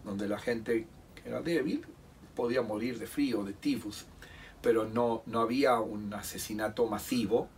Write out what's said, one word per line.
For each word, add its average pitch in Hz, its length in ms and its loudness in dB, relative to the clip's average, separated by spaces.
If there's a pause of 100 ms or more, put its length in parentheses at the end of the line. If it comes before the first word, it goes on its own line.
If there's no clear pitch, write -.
donde 101 240 -4
la 104 120 -2
gente 113 480 0 (280)
que - 140 -16
era - 120 -4
débil - 440 0 (500)
podía 123 260 2
morir 110 380 -2
de 110 80 -8
frío, 123 360 0
de 98 100 -6
tifus, 104 520 -4 (560)
pero 113 240 6
no, 117 400 2
no 117 160 0
había 123 380 6
un 104 340 -4
asesinato 107 760 -2
masivo 107 680 0